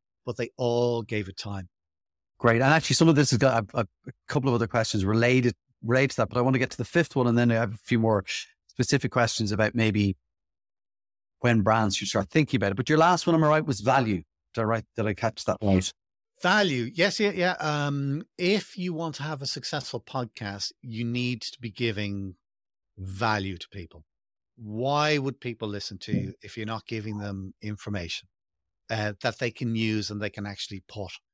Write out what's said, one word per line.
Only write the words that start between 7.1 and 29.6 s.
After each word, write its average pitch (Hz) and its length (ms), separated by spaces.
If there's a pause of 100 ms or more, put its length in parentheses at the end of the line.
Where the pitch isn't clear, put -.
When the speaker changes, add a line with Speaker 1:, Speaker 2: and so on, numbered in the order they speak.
Speaker 2:
one, 123 100
and 117 100
then 120 140
I 113 60
have 113 180
a - 40
few - 200
more 110 260 (420)
specific - 440
questions 113 420
about 104 220
maybe 104 420 (1200)
when 117 220
brands 110 340
should 98 120
start 98 220
thinking 143 280
about 101 140
it. 98 40
But 123 120
your 156 100
last 170 280
one, 170 80
am 160 100
I 151 40
right, 156 180
was 117 140
value. 110 420 (320)
Did 117 80
I, - 20
right, 110 200 (120)
did 107 100
I 104 80
catch - 300
that 101 180
right? 95 300 (500)
Speaker 1:
Value. 175 500
Yes, 190 280
yeah, 208 100
yeah. 180 300
Um, 143 640 (120)
if 185 400
you 180 160
want 160 240
to 135 60
have 147 180
a 139 60
successful 135 540
podcast, 107 720 (100)
you 117 220
need 123 380
to - 180
be 117 100
giving 101 640 (640)
value 95 580
to - 120
people. 87 360 (520)
Why 139 640
would 135 220
people 113 280
listen 101 300
to - 140
you 95 300
if 104 140
you're 110 100
not 110 200
giving 107 320
them 98 440
information, 104 640 (640)
uh, 107 220 (100)
that 120 160
they 120 140
can 113 240